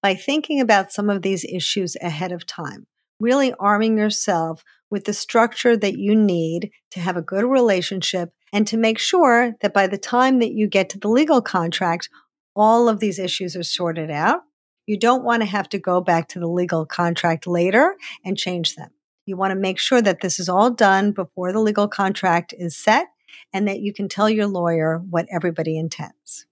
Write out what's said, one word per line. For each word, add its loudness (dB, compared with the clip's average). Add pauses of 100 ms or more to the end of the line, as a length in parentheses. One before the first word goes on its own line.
by 2
thinking -2
about 2
some -2
of -2
these -4
issues -4
ahead -6
of -12
time, -12 (340)
really 2
arming 2
yourself -2 (260)
with -6
the -4
structure 2
that -2
you 0
need 0 (220)
to -10
have -4
a -4
good -2
relationship 0 (200)
and 2
to -4
make 2
sure 4
that -2
by 4
the -4
time 2
that 0
you 0
get 0
to -14
the -4
legal 4
contract, -2 (460)
all 4
of 0
these -2
issues -6
are -6
sorted -4
out. 0 (440)
You -2
don't 2
want 2
to -2
have -4
to -6
go 0
back 0
to -14
the -6
legal -2
contract -2
later 2 (280)
and -4
change -4
them. -18 (360)
You -8
want 0
to -2
make -2
sure 2
that 2
this -4
is -6
all 4
done 4
before -6
the 0
legal 2
contract 0
is -8
set 2 (440)
and -2
that -4
you -6
can -8
tell 0
your 2
lawyer 0
what -2
everybody -4
intends. -10